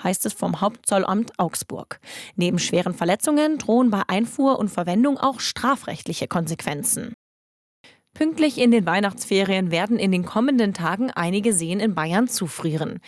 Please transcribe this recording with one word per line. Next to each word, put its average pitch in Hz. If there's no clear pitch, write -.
heißt 185
es 208
vom -
Hauptzollamt 202
Augsburg. -
Neben 180
schweren 175
Verletzungen 294
drohen 240
bei 202
Einfuhr 240
und 202
Verwendung 208
auch 262
strafrechtliche -
Konsequenzen. -
Pünktlich 311
in 247
den 226
Weihnachtsferien 190
werden 202
in 196
den 180
kommenden 233
Tagen 185
einige 196
Seen 170
in 208
Bayern 170
zufrieren. 160